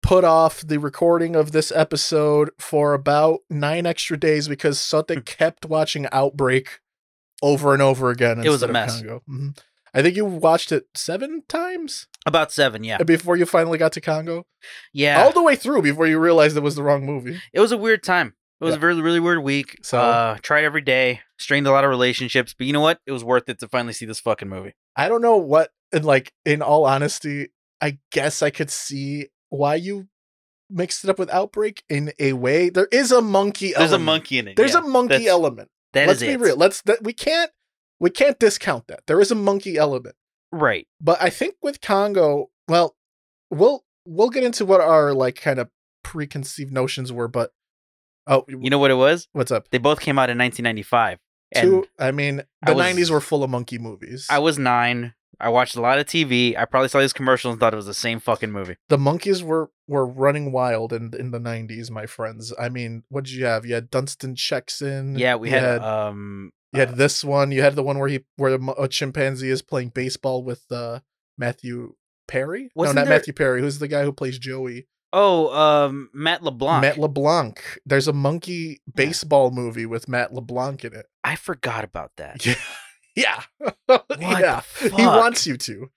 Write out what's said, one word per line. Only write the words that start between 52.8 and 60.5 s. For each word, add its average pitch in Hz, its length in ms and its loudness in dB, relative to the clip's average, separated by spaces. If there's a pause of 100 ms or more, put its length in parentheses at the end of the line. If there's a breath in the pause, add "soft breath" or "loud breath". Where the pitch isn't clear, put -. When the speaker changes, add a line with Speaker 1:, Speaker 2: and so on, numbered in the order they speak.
Speaker 1:
nineties 180 260 0
were 151 100 2
full 143 220 -2
of 131 60 -4
monkey 123 280 -6
movies. 113 520 -14
Speaker 2:
I 143 100 2
was 151 180 0
nine. 120 560 0 (260)
I 113 100 0
watched 123 260 2
a 120 60 -4
lot 123 180 2
of 143 60 -2
T 165 180 0
V. 123 340 2
I 113 80 0
probably 131 240 0
saw 143 100 2
these 135 140 2
commercials 127 400 0
and 113 60 -10
thought 113 140 4
it 110 40 -6
was 104 100 -10
the 101 60 -12
same 117 260 -6
fucking 110 320 -4
movie. 95 260 -10 (120)
Speaker 1:
The 147 80 4
monkeys 175 460 0
were, 160 280 -4 (160)
were 139 180 0
running 139 460 -2